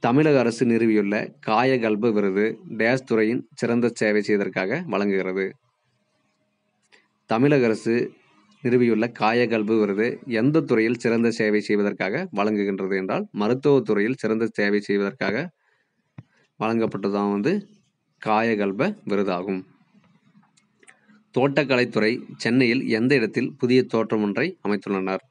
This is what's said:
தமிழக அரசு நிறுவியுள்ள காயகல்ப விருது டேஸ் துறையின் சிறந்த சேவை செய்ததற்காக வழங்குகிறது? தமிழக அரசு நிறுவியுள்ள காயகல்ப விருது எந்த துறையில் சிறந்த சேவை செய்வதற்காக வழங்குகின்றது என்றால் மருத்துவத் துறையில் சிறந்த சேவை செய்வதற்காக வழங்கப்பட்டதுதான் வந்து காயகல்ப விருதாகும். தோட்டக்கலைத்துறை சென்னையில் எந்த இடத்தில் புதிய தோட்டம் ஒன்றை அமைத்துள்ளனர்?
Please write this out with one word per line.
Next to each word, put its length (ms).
தமிழக 360
அரசு 280
நிறுவியுள்ள 480
காயகல்ப 720
விருது 320
டேஸ் 280
துறையின் 380
சிறந்த 400
சேவை 280
செய்ததற்காக 640
வழங்குகிறது? 600
தமிழக 340
அரசு 300
நிறுவியுள்ள 480
காயகல்ப 680
விருது 280
எந்த 300
துறையில் 360
சிறந்த 320
சேவை 300
செய்வதற்காக 600
வழங்குகின்றது 640
என்றால் 360
மருத்துவத் 540
துறையில் 300
சிறந்த 360
சேவை 280
செய்வதற்காக 560
வழங்கப்பட்டதுதான் 720
வந்து 200
காயகல்ப 600
விருதாகும். 560
தோட்டக்கலைத்துறை 760
சென்னையில் 520
எந்த 260
இடத்தில் 420
புதிய 260
தோட்டம் 400
ஒன்றை 240
அமைத்துள்ளனர்? 680